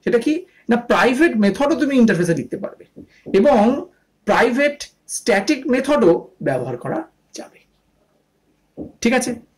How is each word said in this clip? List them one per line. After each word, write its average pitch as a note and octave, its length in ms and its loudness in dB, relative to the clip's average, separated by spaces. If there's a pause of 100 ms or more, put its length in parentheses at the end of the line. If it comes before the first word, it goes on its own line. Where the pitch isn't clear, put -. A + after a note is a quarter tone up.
সেটা A3+ 220 0
কি? D4+ 80 0 (360)
না, A#3 60 2 (160)
private B3 420 2 (100)
মেথডও C#4+ 380 0
তুমি C#4 200 -2
ইন্টারফেসে F3 380 2
লিখতে - 240 -8
পারবে - 200 -14 (560)
এবং G3+ 220 4 (680)
private A#3+ 500 0 (380)
static G3+ 440 0 (140)
মেথডও B3 400 2 (340)
ব্যবহার B2 360 -4
করা F#3 160 -6 (380)
যাবে। - 220 -20 (1400)
ঠিক A#3 160 0
আছে? B3 120 -6 (260)